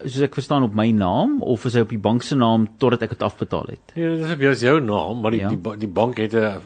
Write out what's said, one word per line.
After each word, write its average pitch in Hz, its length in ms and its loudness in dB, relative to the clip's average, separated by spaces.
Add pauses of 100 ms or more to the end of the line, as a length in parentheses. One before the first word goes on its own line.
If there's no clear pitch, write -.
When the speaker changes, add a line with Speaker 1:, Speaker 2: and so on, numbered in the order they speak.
Speaker 1:
soos 135 160 -4
ek 139 140 0
verstaan, 143 280 0
op 107 120 0
my 110 160 2
naam, 113 500 2
of - 240 -2
is 123 100 -2
hy 120 60 4
op 110 80 2
die 113 100 -6
bank 110 240 2
se - 140 -6
naam 113 320 4 (100)
totdat 120 240 2
ek 110 80 -4
dit - 120 -8
afbetaal 98 480 -4
het? - 240 -18
Speaker 2:
Ja, 165 160 -2
dit 160 160 -4
is 165 60 -4
op 147 80 -4
jou, 139 120 4
is 113 80 0
jou 139 200 4
naam, 104 420 -2
maar 107 80 2
die, 113 100 0
Speaker 1:
Ja. 98 80 -2
Speaker 2:
die 110 80 -2
ba-, 104 200 -6
die 107 120 -6
bank 110 300 0
het 110 160 -2
'n 107 320 0